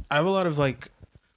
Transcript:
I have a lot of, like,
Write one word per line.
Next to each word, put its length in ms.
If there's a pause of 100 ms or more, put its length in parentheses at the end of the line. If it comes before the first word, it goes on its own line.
(100)
I 60
have 100
a 40
lot 160
of, 120
like, 300 (480)